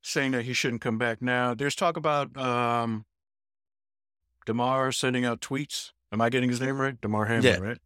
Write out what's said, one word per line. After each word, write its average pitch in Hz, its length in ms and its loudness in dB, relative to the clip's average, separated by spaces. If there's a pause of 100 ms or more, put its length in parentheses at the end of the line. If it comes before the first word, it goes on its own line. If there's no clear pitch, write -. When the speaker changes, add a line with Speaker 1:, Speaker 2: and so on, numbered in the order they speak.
Speaker 1:
saying 135 300 -2
that 123 140 0
he 127 80 -6
shouldn't 120 280 -2
come 113 160 -2
back 113 240 -2
now. 123 320 2
There's 139 220 -2
talk 170 200 0
about, 147 400 -2
um, 120 720 0 (1400)
Damar 127 440 2
sending 127 340 0
out 117 160 0
tweets. - 500 -8 (200)
Am 107 100 0
I 120 80 4
getting 127 200 2
his 123 120 -2
name 135 200 -2
right? 131 180 -2
Damar 107 260 0
Hamlin, 113 360 4
Speaker 2:
Yeah. 95 60 -6
Speaker 1:
right? 120 180 -6